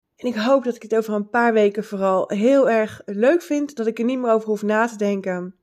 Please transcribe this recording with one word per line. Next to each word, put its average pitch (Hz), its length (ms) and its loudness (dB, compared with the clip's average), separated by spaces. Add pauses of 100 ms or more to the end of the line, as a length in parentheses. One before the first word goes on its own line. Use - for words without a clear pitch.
(160)
En - 120 -8
ik 240 60 -4
hoop 240 300 2
dat 240 120 -2
ik - 60 -20
het 220 140 -2
over 220 180 -2
een 208 160 -4
paar 233 220 2
weken 208 320 2
vooral 190 440 0
heel 247 420 4
erg 220 340 -2
leuk 247 380 2
vind, 294 340 -6
dat 226 100 -4
ik 226 120 -4
er 233 60 0
niet 254 140 0
meer 247 120 0
over 220 180 0
hoef 214 140 -2
na 214 240 0
te 233 100 -8
denken. 190 680 -4